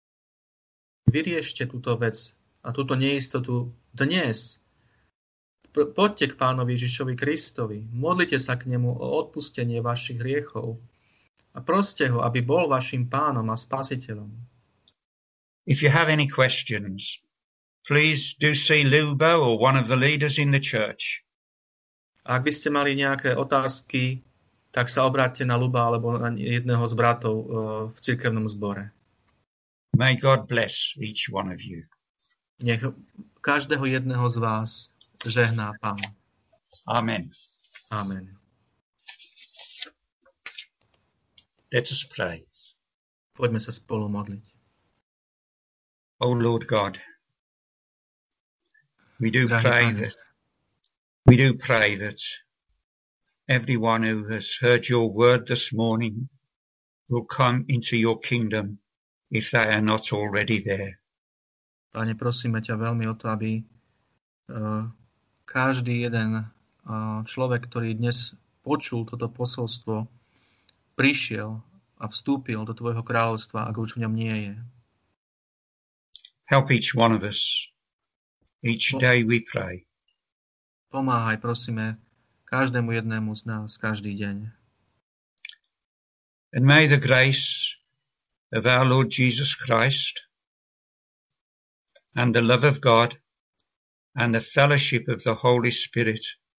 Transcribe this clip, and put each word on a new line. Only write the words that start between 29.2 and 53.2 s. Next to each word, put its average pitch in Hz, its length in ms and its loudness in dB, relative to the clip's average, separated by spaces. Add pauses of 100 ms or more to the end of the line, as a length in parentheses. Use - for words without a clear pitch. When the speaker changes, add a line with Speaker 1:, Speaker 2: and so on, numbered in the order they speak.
Speaker 2:
May 127 160 4
God 135 320 2
bless - 560 -2
each 107 240 -6
one 98 240 -6
of 87 80 -10
you. 87 320 -16 (720)
Speaker 1:
Nech 117 220 0 (580)
každého 143 420 0
jedného 127 460 0
z 117 80 -6
vás 113 320 -2 (560)
žehná 113 560 0
Pán. 101 160 -6 (880)
Speaker 2:
Amen. 113 480 -2 (560)
Speaker 1:
Amen. 95 480 -8 (3250)
Speaker 2:
Let 123 180 -2
us 135 160 -6
pray. 87 400 -8 (880)
Speaker 1:
Poďme 117 280 -2
sa 110 100 -8
spolu 107 380 -8
modliť. 104 320 -10 (1800)
Speaker 2:
O 123 160 2
Lord 117 320 0
God, 98 320 0 (2250)
we 113 160 0
do 123 160 4
Speaker 1:
Drahý 117 160 4
Speaker 2:
pray 120 240 6
Speaker 1:
Pane. 110 160 0
Speaker 2:
that, 113 120 -8 (1080)
we 123 160 12
do 131 160 4
pray 107 400 2
that 104 240 -10 (1300)